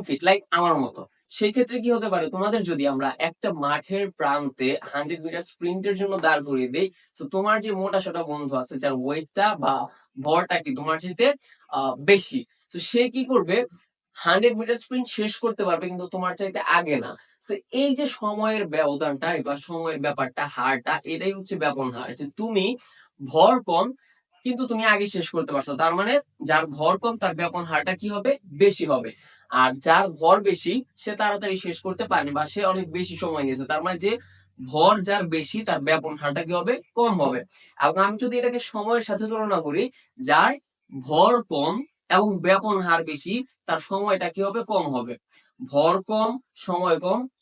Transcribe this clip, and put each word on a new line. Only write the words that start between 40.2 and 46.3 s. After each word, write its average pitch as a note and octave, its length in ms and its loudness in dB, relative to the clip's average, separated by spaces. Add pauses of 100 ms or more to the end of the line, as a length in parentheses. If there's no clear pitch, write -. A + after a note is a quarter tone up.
যার F3+ 260 6 (540)
ভর G3 360 6
কম D#3 300 -2 (360)
এবং G3 300 4
ব্যাপন F#3+ 420 2
হার E3+ 220 2
বেশি, E3 400 -4 (220)
তার E3+ 140 -2
সময়টা G3 500 -2
কি F#3+ 120 -6
হবে? G3+ 220 -2
কম E3 320 -2
হবে। A#2+ 220 -6 (480)
ভর D#3 360 4
কম, A3 380 0 (160)